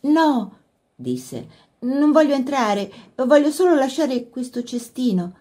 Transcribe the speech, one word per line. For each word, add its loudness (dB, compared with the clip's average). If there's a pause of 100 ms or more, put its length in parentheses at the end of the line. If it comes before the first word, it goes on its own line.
«No», 2 (380)
disse, -8 (340)
«non 2
voglio 4
entrare, -2 (360)
voglio 4
solo 2
lasciare -2
questo -8
cestino, -4